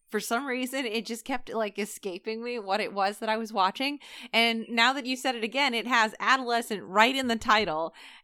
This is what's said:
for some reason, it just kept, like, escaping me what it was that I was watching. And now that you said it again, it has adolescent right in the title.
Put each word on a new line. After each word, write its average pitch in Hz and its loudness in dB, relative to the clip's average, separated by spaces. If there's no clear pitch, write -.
for 214 -2
some 233 -2
reason, 254 -2
it 226 -4
just 226 -8
kept, - -6
like, 208 -2
escaping 208 -8
me 240 -6
what 196 -2
it 190 -6
was 196 0
that 220 -6
I 220 0
was 226 -6
watching. 220 2
And 226 4
now 233 4
that 277 -6
you 254 -2
said 254 0
it 226 -4
again, 254 0
it 220 -2
has 226 4
adolescent 233 0
right 214 6
in 262 0
the 233 2
title. 180 2